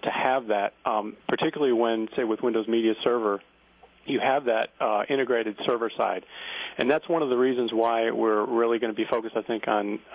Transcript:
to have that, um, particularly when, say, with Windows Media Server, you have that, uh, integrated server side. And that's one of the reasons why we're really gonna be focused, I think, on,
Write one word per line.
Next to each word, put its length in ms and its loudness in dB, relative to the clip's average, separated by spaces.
to 80 -2
have 360 0
that, 260 0
um, 320 -2
particularly 460 0
when, 420 2
say, 80 0
with 200 -2
Windows 240 0
Media 260 2
Server, 380 2
you 140 -2
have 260 0
that, 240 0
uh, 300 0
integrated 560 0
server 320 0
side. 260 -2
And 140 2
that's 160 0
one 140 0
of 80 0
the 80 2
reasons 340 2
why 400 2
we're 340 2
really 340 2
gonna 140 -2
be 120 -2
focused, 320 -2
I 40 0
think, 260 -4
on, 320 0